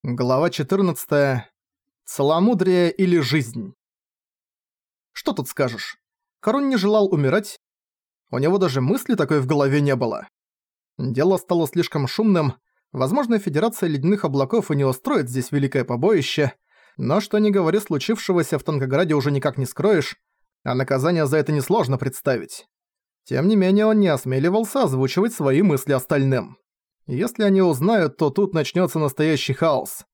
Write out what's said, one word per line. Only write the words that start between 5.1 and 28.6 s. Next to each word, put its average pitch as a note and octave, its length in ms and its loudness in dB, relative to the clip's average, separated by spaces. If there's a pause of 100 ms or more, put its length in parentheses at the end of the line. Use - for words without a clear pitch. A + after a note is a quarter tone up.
Что - 220 -6
тут C#3 140 -6
скажешь? A#2 500 -6 (420)
Карун C4+ 300 0
не C4 80 0
желал G#3 360 2
умирать. D3+ 440 0 (720)
У A#2 60 -4
него D#3+ 200 2
даже C#3+ 240 0
мысли G#3+ 340 0
такой D#3 240 0
в C3 80 -2
голове C#3+ 340 2
не C#3+ 140 2
было. A2+ 320 -6 (680)
Дело D3 400 0
стало E3+ 300 -2
слишком D#3+ 400 -2
шумным. F3 480 0 (360)
Возможно, G#3+ 480 0
Федерация F#3 500 -2
Ледяных D#3+ 360 0
Облаков C#3 460 -2
и D3 40 0
не C#3 100 2
устроит C3+ 440 -2
здесь B2+ 220 -6
великое C#3 320 0
побоище, C3+ 680 0 (440)
но D3+ 220 0
что G#3+ 200 -2
ни G#3+ 100 4
говори, F#3+ 300 2
случившегося F3 760 -2
в C3 60 -6
Танкограде D3 520 0
уже C#3+ 160 0
никак C#3 260 -2
не C3+ 80 -2
скроешь, F#3 520 0 (460)
а B2+ 120 -2
наказание C#3 500 0
за C#3+ 120 0
это D3+ 140 0
несложно C#3+ 460 0
представить. - 680 -4 (580)
Тем C3+ 220 0
не A3 80 4
менее, G3 300 4
он A3 140 4
не G3 80 4
осмеливался E3+ 760 0
озвучивать D3 500 0
свои C#3 280 0
мысли C#3+ 320 2
остальным. C3+ 640 0 (500)
Если F#3 360 -4
они G3 180 4
узнают, E3+ 560 2
то D#3 120 2
тут G3 240 0
начнется E3 460 -2